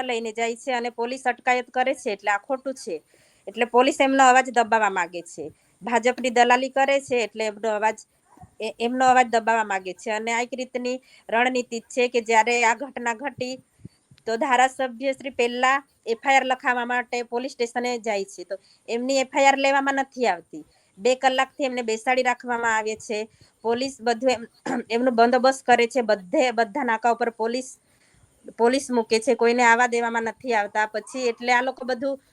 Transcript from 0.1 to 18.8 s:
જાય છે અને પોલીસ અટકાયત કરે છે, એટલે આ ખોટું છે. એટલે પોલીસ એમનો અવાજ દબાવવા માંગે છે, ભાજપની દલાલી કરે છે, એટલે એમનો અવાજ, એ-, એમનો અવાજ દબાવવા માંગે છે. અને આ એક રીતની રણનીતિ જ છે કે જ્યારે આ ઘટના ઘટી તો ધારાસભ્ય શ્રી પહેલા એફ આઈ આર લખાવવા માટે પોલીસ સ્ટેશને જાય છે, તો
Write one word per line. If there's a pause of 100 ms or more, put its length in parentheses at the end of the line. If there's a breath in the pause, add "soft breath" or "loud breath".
જાય
છે
અને
પોલીસ
અટકાયત
કરે
છે,
એટલે
આ
ખોટું
છે. (500)
એટલે
પોલીસ
એમનો
અવાજ
દબાવવા
માંગે
છે, (380)
ભાજપની
દલાલી
કરે
છે,
એટલે
એમનો
અવાજ, (600)
એ-,
એમનો
અવાજ
દબાવવા
માંગે
છે.
અને
આ
એક
રીતની (320 soft breath)
રણનીતિ
જ
છે
કે
જ્યારે
આ
ઘટના
ઘટી (680 soft breath)
તો
ધારાસભ્ય
શ્રી
પહેલા (280)
એફ
આઈ
આર
લખાવવા
માટે
પોલીસ
સ્ટેશને
જાય
છે,
તો (320)